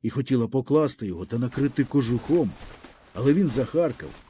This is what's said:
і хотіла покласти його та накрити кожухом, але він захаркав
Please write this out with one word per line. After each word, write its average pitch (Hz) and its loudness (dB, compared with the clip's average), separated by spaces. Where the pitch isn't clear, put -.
і 113 -2
хотіла 123 0
покласти 135 0
його 87 -6
та 117 -6
накрити 127 0
кожухом, 127 0
але 127 2
він 180 4
захаркав 131 -2